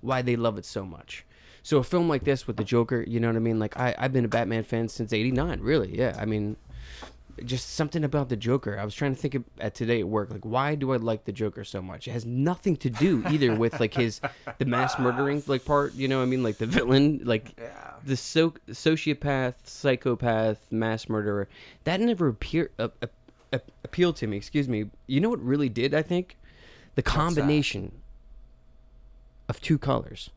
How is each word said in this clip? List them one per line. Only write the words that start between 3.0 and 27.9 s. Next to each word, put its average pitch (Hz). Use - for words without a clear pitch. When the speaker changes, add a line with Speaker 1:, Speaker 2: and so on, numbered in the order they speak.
Speaker 1:
you 117
know 117
what 113
I 110
mean? 113
Like, 107
I, 123
I've 131
been 127
a 113
Batman 113
fan 113
since 113
eighty-nine, 123
really, 113
yeah. 120
I 101
mean, 107
just 123
something 156
about 139
the 120
Joker. 113
I 101
was 104
trying 139
to 131
think 139
of, 123
at 107
today 117
at 92
work, 104
like, 104
why 131
do 135
I 131
like 113
the 104
Joker 104
so 95
much? 92
It 120
has 113
nothing 147
to 135
do 127
either 139
with, 113
like, 110
his, 117
the 131
mass 123
murdering, 139
like, 135
part, 143
you 131
know 135
what 131
I 127
mean? 127
Like, 110
the 113
villain, 135
like, 113
Speaker 2:
Yeah. -
Speaker 1:
the 135
so-, 160
sociopath, 143
psychopath, 113
mass 113
murderer. 104
That 180
never 208
appear, 151
uh, 113
uh, 120
uh, 131
appealed 175
to -
me, 104
excuse 139
me. 107
You 135
know 208
what 226
really 139
did, 117
I 156
think? 175
The -
Speaker 2:
What's -
that? -
Speaker 1:
combination 151